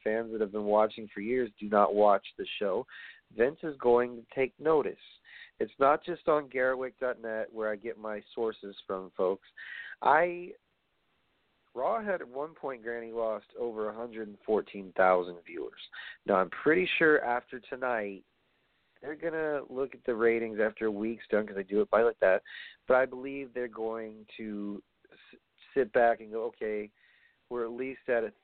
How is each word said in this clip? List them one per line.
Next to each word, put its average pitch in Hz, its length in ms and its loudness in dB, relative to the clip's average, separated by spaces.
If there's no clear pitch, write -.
fans 113 260 -2
that 110 100 -4
have 101 120 -2
been 107 120 -4
watching 107 480 2
for - 80 -10
years 117 380 -2
do 104 100 -10
not 101 260 6
watch 104 300 6
the 95 80 -8
show, 104 260 -2
Vince 131 280 2
is 151 140 -8
going 123 360 4
to 117 80 -14
take 131 260 0
notice. 143 340 2
It's 110 220 -4
not 147 240 4
just 175 240 -6
on 151 200 2
Garrettwick 131 520 -2
dot 123 200 -4
net 110 300 -6
where 110 200 -4
I 107 40 -4
get 107 240 -10
my 107 240 -8
sources 110 440 -6
from, 95 300 -8
folks. 95 320 -2
I, 175 480 2
Raw 175 260 -2
had 202 200 -2
at 135 80 -14
one 139 220 -8
point, 135 340 -10
Granny, 117 260 -8
lost 113 360 -4
over 110 300 -4
a 104 60 -6
hundred 110 340 -10
and 104 80 -16
fourteen 98 500 -2
thousand 90 480 4
viewers. 82 360 -12
Now, 101 120 4
I'm 92 140 2
pretty 170 380 2
sure 151 260 4
after 120 340 -4
tonight, 113 640 -6
they're 147 120 -10
gonna 156 540 -4
look 135 260 -6
at 123 100 -20
the 123 100 -2
ratings 113 440 2
after 110 280 0
a 110 40 0
week's 107 400 -4
done 107 160 2
'cause 104 100 -10
they 98 60 -2
do 101 180 0
it 104 100 0
by 104 120 6
like 117 180 2
that. 95 220 6
But 127 80 6
I 131 100 4
believe 131 460 -8
they're 123 160 -6
going 110 580 -8
to 104 460 -8
s-, - 260 -20
sit 123 180 0
back 117 280 6
and 110 120 -16
go, 113 120 -4
"Okay, 107 460 -6
we're 120 140 -4
at 117 80 -6
least 127 360 -8
at 117 160 2
a 104 80 -4